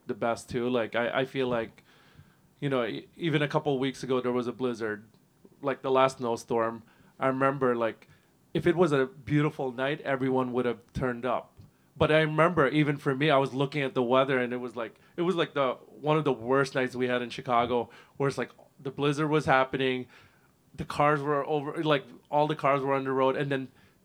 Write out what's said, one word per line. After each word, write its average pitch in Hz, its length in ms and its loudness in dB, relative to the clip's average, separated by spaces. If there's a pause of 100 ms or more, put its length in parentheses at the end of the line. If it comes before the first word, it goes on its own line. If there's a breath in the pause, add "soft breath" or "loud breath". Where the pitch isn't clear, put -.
the 123 60 -4
best 113 360 -4
too. 120 180 -2
Like, 113 280 -2
I, 120 240 0
I 131 60 0
feel 131 200 -4
like, 117 380 -6 (720 soft breath)
you 143 100 -4
know, 127 160 0
e-, - 220 -6 (100)
even 156 260 0
a 147 60 -2
couple 147 260 -2
of 131 40 -2
weeks 131 240 -4
ago 127 180 0
there 123 120 -2
was 123 160 -2
a 120 40 -6
blizzard, 110 520 -6 (580)
like, 135 200 -4
the 135 100 -4
last 131 260 4
snowstorm. 117 640 -2 (380 soft breath)
I 131 80 2
remember, 131 480 2
like, 113 320 -4 (440 soft breath)
if 160 140 0
it 175 80 4
was 170 160 4
a 135 160 2
beautiful 147 640 -2
night, 135 300 -4
everyone 127 540 0
would 123 100 0
have 117 140 -2 (140)
turned 123 320 -4
up. 120 280 -4 (440 soft breath)
But 151 140 2
I 156 120 6
remember, 156 460 4
even 147 280 2
for 143 180 -2
me, 147 160 2
I 139 80 6
was 131 160 0
looking 143 280 -2
at 135 120 -4
the 131 80 2
weather, 131 360 2
and 123 140 -2
it 123 40 -6
was 123 180 -10
like, 113 200 -8 (220 soft breath)
it 175 60 -2
was 175 140 0
like 160 180 -2
the, 131 220 0 (240)
one 151 180 2
of 156 60 0
the 143 80 2
worst 131 420 0
nights 127 220 -2
we 123 100 -2
had 123 160 0
in 120 80 -8
Chicago, 120 580 0 (280 loud breath)
where 139 120 0
it's 135 100 -4
like, 120 120 -6 (300)
the 139 100 -10
blizzard 143 400 -2
was 151 160 0
happening, 131 600 2 (680 soft breath)
the 156 100 -10
cars 147 360 2
were 143 260 -2
over, 151 380 -4
like, 147 200 2 (260)
all 147 180 2
the 151 80 -2
cars 139 260 2
were 135 120 0
on 135 100 0
the 135 80 -2
road, 135 240 2
and 143 140 -2
then 135 180 -4 (360 soft breath)